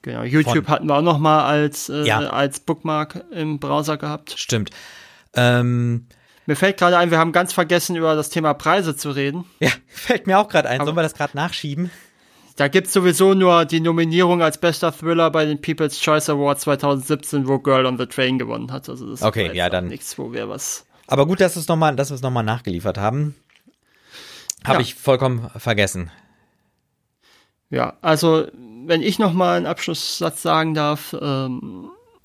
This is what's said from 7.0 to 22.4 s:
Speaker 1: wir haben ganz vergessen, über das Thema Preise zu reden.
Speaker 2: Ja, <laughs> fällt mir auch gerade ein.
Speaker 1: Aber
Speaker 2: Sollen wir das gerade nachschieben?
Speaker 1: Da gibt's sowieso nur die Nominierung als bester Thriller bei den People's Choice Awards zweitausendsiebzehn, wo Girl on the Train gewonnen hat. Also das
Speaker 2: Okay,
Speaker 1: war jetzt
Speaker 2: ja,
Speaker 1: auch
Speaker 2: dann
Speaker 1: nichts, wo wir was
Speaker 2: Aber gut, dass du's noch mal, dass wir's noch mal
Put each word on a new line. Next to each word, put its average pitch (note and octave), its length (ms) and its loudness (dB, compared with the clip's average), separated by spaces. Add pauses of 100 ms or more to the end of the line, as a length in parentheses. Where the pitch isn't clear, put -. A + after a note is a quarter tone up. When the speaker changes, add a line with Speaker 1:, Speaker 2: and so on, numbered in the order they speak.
Speaker 1:
wir E3 60 4
haben E3 160 2
ganz F3+ 180 2
vergessen, F3 460 0
über D#3+ 180 2
das D3+ 140 -4
Thema D#3 240 0
Preise D#3+ 420 0
zu D3 160 -6
reden. C#3+ 320 -4 (160)
Speaker 2:
Ja, C#3+ 100 2 (100)
<laughs> - 80 -20
fällt - 400 -2
mir F#3+ 120 6
auch G#3 80 2
gerade D3 220 2
ein. C3 100 0
Speaker 1:
Aber D3 60 -2
Speaker 2:
Sollen D#3 120 -2
wir E3+ 60 2
das D#3 100 -2
gerade D3 220 -6
nachschieben? D#3 560 -6 (640)
Speaker 1:
Da C#3+ 120 2
gibt's F#3 240 2
sowieso F#3 440 6
nur F3 280 6
die E3 160 0
Nominierung E3 640 4
als D#3 160 2
bester E3+ 340 0
Thriller E3 400 2
bei D#3 140 2
den D3 160 -2
People's D#3 400 -2
Choice D3+ 280 2
Awards C#3+ 340 0
zweitausendsiebzehn, C#3+ 840 -2
wo C3+ 120 2
Girl C3 260 2
on B2+ 120 0
the B2+ 80 -4
Train C3 320 -2
gewonnen A#2 360 -6
hat. C3+ 160 -12
Also B2+ 200 -12
das A2+ 120 -10
Speaker 2:
Okay, G#2+ 200 0
Speaker 1:
war F#2 60 0
jetzt E2+ 80 -6
Speaker 2:
ja, F2 120 0
Speaker 1:
auch E2+ 40 0
Speaker 2:
dann F2+ 160 -2
Speaker 1:
nichts, - 300 -12
wo A#2 160 -10
wir A2 160 -6
was - 360 -10 (220)
Speaker 2:
Aber C#3 180 2
gut, F#3 140 -2
dass F3+ 140 4
du's E3+ 160 -8
noch E3 80 2
mal, D#3 180 2
dass C3+ 160 -2
wir's B2+ 100 -10
noch C3 100 -2
mal A#2+ 120 0